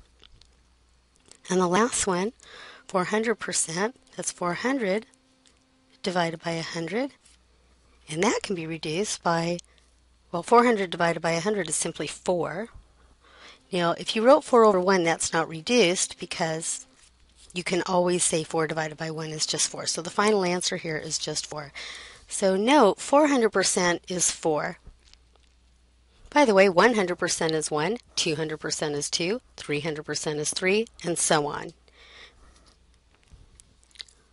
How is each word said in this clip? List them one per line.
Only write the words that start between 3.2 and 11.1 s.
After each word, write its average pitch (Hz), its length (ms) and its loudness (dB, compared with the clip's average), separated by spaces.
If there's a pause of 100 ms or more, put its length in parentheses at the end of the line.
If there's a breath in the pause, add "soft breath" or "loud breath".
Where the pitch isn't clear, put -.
percent, 185 600 -4 (220)
that's - 160 -6
four 175 220 -4
hundred 226 500 -2 (960)
divided 170 400 -2
by 170 80 -4
a 165 120 -4
hundred. 180 480 -6 (960)
And 156 140 -2
that 320 180 2
can 202 140 -6
be 160 100 -6
reduced 160 560 -6
by, 170 380 0 (720 soft breath)
well, 175 100 -4
four 233 240 6
hundred 202 240 2
divided 170 320 0